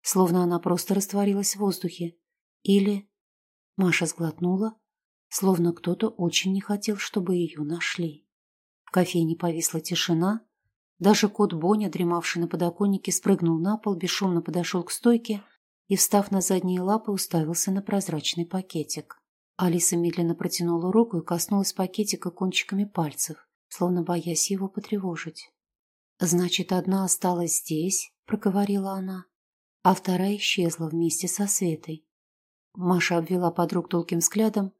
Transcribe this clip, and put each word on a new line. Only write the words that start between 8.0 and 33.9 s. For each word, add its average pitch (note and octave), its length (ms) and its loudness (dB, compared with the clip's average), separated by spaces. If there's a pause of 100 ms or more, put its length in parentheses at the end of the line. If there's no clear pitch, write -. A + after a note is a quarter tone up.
В - 80 -18
кофейне E3+ 440 2
повисла E3 460 -2
тишина. F3 640 0 (540)
Даже G3+ 300 6
кот G#3 240 2
Боня, G3 360 2
дремавший E3+ 520 0
на E3 60 0
подоконнике, F3+ 640 0
спрыгнул F3 460 2
на G3 200 0
пол, G#3 180 -2
бесшумно F3 460 0
подошел F3 420 -2
к - 80 -10
стойке A#3 520 2 (440)
и, G3 80 2
встав G3+ 360 2
на G3 100 2
задние F#3 400 0
лапы, G#3+ 300 0
уставился E3+ 600 -2
на G3 100 0
прозрачный F3 640 -2
пакетик. - 760 -8 (360)
Алиса F3 380 2
медленно E3+ 400 0
протянула E3+ 560 -2
руку A3+ 260 2
и E3 60 -4
коснулась G3 500 -2
пакетика F#3 580 -4
кончиками F#3+ 540 -2
пальцев, D#3+ 640 -6 (200)
словно F3 360 0
боясь E3+ 460 -2
его F#3+ 180 -2
потревожить. F#3+ 840 -8 (680)
«Значит, F3 520 0
одна F#3+ 320 0
осталась F3 540 0
здесь», — E3 540 -4 (140)
проговорила G3+ 680 0
она, F#3+ 320 -8 (580)
«а F#3 100 6
вторая F#3 420 0
исчезла E3 520 -2
вместе E3 400 0
со G3+ 200 -2
Светой». D#3+ 580 -2 (680)
Маша F3+ 440 2
обвела F3 340 0
подруг E3+ 380 -2
долгим E3+ 300 -2